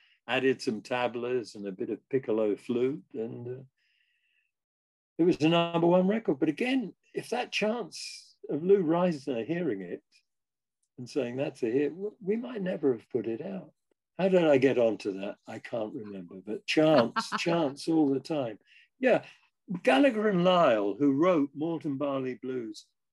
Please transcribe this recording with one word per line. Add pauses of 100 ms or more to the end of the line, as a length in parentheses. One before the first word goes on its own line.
(280)
added
some
tablas
and
a
bit
of
piccolo
flute. (120)
And,
uh, (1600)
it
was
the
number
one
record.
But
again, (200)
if
that
chance (120)
of
Lou
Reisner
hearing
it (960)
and
saying,
"That's
a
hit,"
w-,
we
might
never
have
put
it
out. (460)
How
did
I
get
onto
that? (100)
I
can't
remember, (100)
but
chance,
<laughs>
chance
all
the
time. (420)
Yeah, (580)
Gallagher
and
Lyle,
who
wrote
Malt
and
Barley
Blues (260)